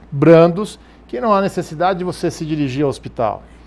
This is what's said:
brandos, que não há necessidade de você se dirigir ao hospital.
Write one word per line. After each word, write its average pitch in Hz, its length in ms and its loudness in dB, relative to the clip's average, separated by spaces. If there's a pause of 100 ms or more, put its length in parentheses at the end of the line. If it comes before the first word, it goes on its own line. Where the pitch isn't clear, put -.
brandos, 165 720 4 (260)
que - 140 -12
não 226 140 0
há 196 80 2
necessidade 180 560 -4
de 180 80 -6
você 175 240 -4
se - 160 -10
dirigir 147 380 -4
ao 139 60 2
hospital. 110 520 -6 (260)